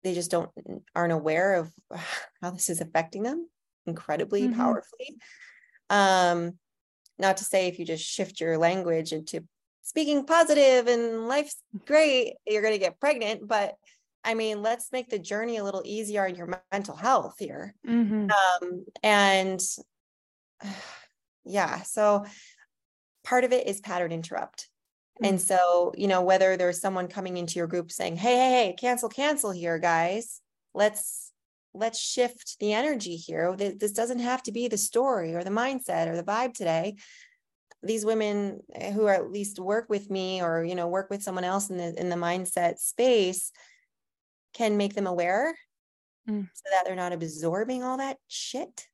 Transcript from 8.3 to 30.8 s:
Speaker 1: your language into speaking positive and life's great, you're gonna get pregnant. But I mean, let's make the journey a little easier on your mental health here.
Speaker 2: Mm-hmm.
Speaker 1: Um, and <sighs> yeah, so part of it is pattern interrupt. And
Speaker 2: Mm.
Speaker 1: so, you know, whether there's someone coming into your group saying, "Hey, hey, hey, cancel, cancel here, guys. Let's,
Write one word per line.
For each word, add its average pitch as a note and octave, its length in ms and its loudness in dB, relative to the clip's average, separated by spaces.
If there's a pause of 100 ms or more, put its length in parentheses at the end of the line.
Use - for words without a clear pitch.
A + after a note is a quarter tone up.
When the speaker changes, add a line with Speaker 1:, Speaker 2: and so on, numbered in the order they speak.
Speaker 1:
your D#3+ 160 2
language E3 560 0
into D#3+ 320 -8 (380)
speaking D4 420 0
positive D4 600 6
and A#3 420 0
life's C#4+ 340 -2 (220)
great, C#4+ 480 4 (120)
you're G#3+ 160 2
gonna G#3+ 160 2
get F#3 220 0
pregnant. A3+ 480 0
But G#3 280 0 (500)
I A3+ 80 0
mean, A3 280 -2
let's A#3 300 -2
make B3 180 -6
the G#3 80 -4
journey G#3+ 380 -4
a G#3+ 80 -4
little G3 220 -4
easier G#3 420 -2
on F3+ 80 -4
your F3+ 260 -8 (120)
mental G3+ 240 -6
health A3 420 0
here. F3 340 -10 (140)
Speaker 2:
Mm-hmm. G#3+ 440 2
Speaker 1:
Um, F3+ 540 2 (160)
and F#3+ 600 4 (1000)
<sighs> - 840 -16
yeah, F3+ 380 -2
so G#3 420 2 (1000)
part B3 200 2
of B3 80 2
it B3+ 160 2
is G3+ 140 -6
pattern F3+ 300 -4
interrupt. - 580 -8 (540)
And G3 140 2
Speaker 2:
Mm. F3 40 0
Speaker 1:
so, F3 560 4
you G3 100 0
know, F#3 140 4
whether F#3+ 360 6
there's F3+ 220 0
someone F#3 280 -2
coming F#3 300 -8
into F3 200 -6
your E3+ 100 -2
group E3+ 240 -4
saying, E3+ 260 -4
"Hey, A#3 180 4
hey, B3+ 160 4 (160)
hey, F3 120 -4
cancel, A#3+ 300 -2
cancel C#4+ 420 -2
here, E3+ 280 -2
guys. E3+ 640 0 (320)
Let's, - 580 0 (420)